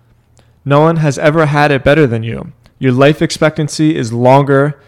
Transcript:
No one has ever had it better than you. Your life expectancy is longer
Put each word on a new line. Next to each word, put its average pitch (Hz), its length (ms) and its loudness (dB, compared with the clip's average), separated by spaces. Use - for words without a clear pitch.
No 143 160 2
one 165 160 2
has 156 220 -2
ever 156 280 0
had 147 260 0
it 131 120 -2
better 147 220 2
than 113 160 -4
you. 113 300 -12
Your 131 140 0
life 135 300 2
expectancy 156 760 -2
is 117 160 -6
longer 139 760 2